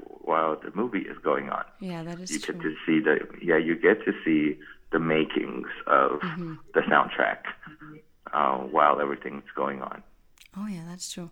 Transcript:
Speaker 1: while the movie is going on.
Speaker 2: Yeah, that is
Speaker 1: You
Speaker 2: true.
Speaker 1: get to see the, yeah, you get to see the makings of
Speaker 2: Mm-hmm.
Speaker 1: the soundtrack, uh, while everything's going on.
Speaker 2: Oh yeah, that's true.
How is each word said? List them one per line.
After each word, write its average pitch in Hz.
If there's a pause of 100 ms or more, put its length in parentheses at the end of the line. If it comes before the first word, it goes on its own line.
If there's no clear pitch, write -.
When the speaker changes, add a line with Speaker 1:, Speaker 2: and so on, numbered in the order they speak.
(220)
Speaker 1:
while 80
the -
movie 101
is -
going 71
on. - (160)
Speaker 2:
Yeah, 175
that 170
is 185
Speaker 1:
You -
Speaker 2:
true. -
Speaker 1:
get 175
to 78 (120)
see 78
the, 76 (280)
yeah, 82
you 82 (140)
get -
to 101 (120)
see 76 (340)
the 82
makings 78 (180)
of 69
Speaker 2:
Mm-hmm. 170 (200)
Speaker 1:
the 80
soundtrack, 65 (920)
uh, 67 (180)
while 73
everything's 69
going 69
on. - (540)
Speaker 2:
Oh 202
yeah, 180
that's 180
true. 170